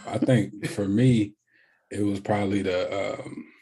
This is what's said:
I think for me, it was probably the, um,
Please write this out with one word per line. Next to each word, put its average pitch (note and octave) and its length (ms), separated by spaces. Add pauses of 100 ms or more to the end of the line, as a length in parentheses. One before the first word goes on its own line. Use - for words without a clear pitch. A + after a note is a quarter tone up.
I A2+ 100
think - 500
for G2+ 200
me, A2 460 (580)
it G2+ 120
was G2+ 160
probably G2+ 440
the, F#2+ 580
um, - 240 (160)